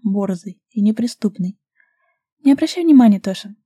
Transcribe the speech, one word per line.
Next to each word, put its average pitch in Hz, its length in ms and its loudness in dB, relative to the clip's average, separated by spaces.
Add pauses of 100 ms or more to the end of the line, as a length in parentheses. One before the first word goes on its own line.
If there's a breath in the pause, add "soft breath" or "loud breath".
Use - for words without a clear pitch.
борзый 196 640 -6
и 214 140 -6
неприступный». 214 760 -4 (840)
«Не 277 80 4
обращай 311 320 -4
внимания, 247 340 6
Тоша», 196 360 -12 (120)